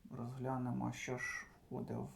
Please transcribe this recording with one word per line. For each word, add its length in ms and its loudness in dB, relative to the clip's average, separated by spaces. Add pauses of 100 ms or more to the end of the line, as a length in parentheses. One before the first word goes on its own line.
(120)
розглянемо, 800 2
що 260 0
ж 300 0 (180)
входить 320 0 (180)